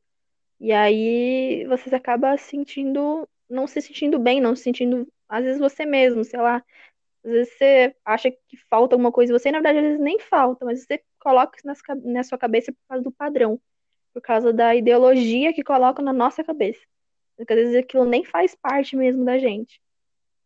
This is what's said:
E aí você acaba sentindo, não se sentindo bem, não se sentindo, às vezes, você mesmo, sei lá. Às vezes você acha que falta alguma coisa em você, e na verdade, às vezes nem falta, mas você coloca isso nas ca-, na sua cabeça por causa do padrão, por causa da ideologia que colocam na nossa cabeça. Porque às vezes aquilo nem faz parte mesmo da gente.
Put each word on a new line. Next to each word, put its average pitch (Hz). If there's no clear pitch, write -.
E 220
aí 233
você 254
acaba 254
sentindo, 285
não 262
se 294
sentindo 294
bem, 247
não 247
se -
sentindo, 247
às 226
vezes, 262
você 277
mesmo, 254
sei 240
lá. 240
Às 226
vezes 240
você 269
acha 220
que -
falta 247
alguma 240
coisa 240
em 240
você, 277
e -
na 311
verdade, 302
às 302
vezes 302
nem 320
falta, 254
mas 247
você -
coloca 262
isso -
nas 285
ca-, 285
na 247
sua 254
cabeça 233
por -
causa 254
do 254
padrão, 254
por 247
causa 233
da 233
ideologia 247
que 294
colocam 262
na 269
nossa 269
cabeça. 262
Porque 226
às 233
vezes 240
aquilo 254
nem 240
faz 359
parte 269
mesmo 254
da 247
gente. 226